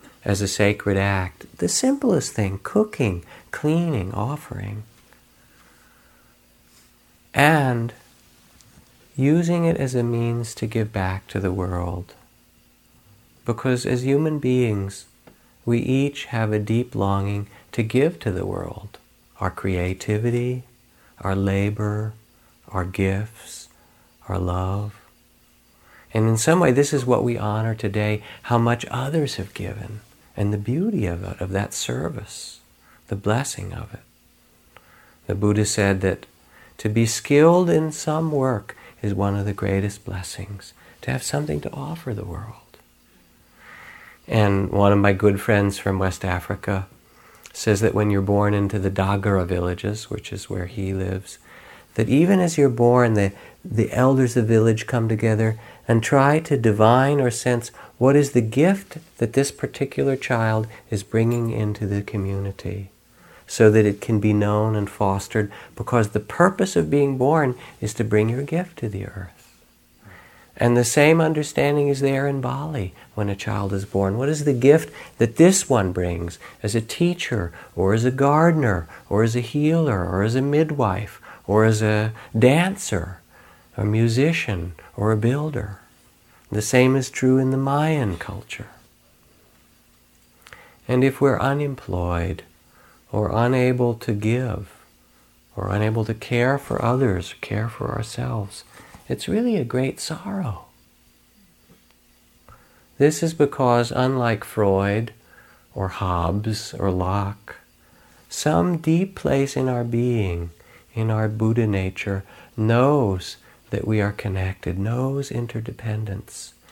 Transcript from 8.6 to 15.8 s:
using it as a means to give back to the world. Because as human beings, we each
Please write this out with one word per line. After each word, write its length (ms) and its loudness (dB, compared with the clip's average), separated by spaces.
using 520 2
it 100 2
as 180 -2
a 80 2
means 520 -2
to 120 -6
give 280 -2
back 340 -4
to 120 -6
the 120 0
world. 640 -4
Because 400 -2
as 180 -2
human 360 2
beings, 680 0
we 120 2
each 480 -2